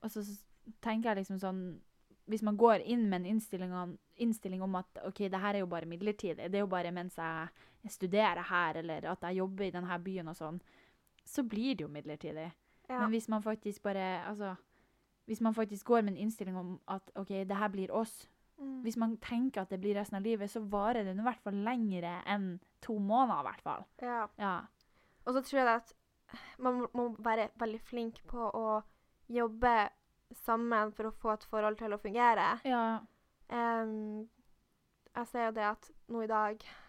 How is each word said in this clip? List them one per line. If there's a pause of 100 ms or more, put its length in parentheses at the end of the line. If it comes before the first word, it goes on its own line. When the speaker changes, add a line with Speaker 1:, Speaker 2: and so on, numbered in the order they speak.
Speaker 1:
og
så
s-, (360)
tenker
jeg
liksom
sånn, (480)
hvis
man
går
inn
med
en
innstilling
om, (180)
innstilling
om
at, (180)
«OK, (100)
det
her
er
jo
bare
midlertidig, (140)
det
er
jo
bare
mens
jeg, (340)
jeg
studerer
her,
eller
at
jeg
jobber
i
den
her
byen
og
sånn», (680)
så
blir
det
jo
midlertidig. (360)
Speaker 2:
Ja.
Speaker 1:
Men
hvis
man
faktisk
bare,
altså, (720)
hvis
man
faktisk
går
med
en
innstilling
om
at,
«OK, (160)
det
her
blir
oss», (340)
Speaker 2:
Mm.
Speaker 1:
hvis
man
tenker
at
det
blir
resten
av
livet,
så
varer
det
i
hvert
fall (100)
lengre
enn (200)
to
måneder,
i
hvert
fall. (160)
Speaker 2:
Ja. (100)
Speaker 1:
Ja. (680)
Speaker 2:
Og
så
tror
jeg
det
at (640)
man
må,
må
være (100)
veldig
flink
på (160)
å (460)
jobbe (540)
sammen
for
å
få
et
forhold
til
å
fungere.
Speaker 1:
Ja. (500)
Speaker 2:
Ehm, (880)
jeg
ser
jo
det
at (180)
nå
i
dag, (260)